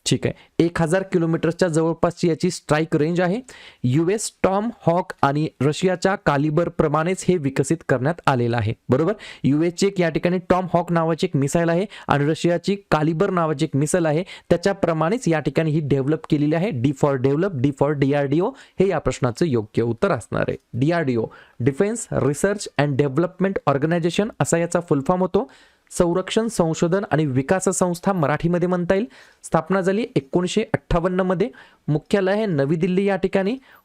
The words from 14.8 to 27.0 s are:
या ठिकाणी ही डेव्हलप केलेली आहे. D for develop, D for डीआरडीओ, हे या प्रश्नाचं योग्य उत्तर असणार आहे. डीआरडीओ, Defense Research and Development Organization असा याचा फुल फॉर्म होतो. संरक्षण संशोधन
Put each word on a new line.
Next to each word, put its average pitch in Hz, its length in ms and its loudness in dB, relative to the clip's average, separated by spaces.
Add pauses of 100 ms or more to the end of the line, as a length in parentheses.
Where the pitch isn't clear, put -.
या 156 120 2
ठिकाणी 156 300 0
ही 156 100 0
डेव्हलप 139 400 0 (100)
केलेली 151 240 2
आहे. 185 160 0
D 135 200 0 (140)
for 139 180 2
develop, 151 400 0
D 143 80 2 (120)
for 143 80 2
डीआरडीओ, 143 600 0 (300)
हे 190 80 4
या 165 100 0
प्रश्नाचं 127 480 -2
योग्य 113 360 0
उत्तर 120 280 0
असणार - 380 -2
आहे. - 80 -4 (180)
डीआरडीओ, 135 500 0 (380)
Defense 170 560 0
Research 147 500 0 (120)
and 147 220 0
Development 170 720 0
Organization 170 540 0 (120)
असा 170 180 2
याचा 170 220 0
फुल 151 200 0
फॉर्म 180 220 0
होतो. 185 280 0 (400)
संरक्षण 180 560 0
संशोधन 175 640 0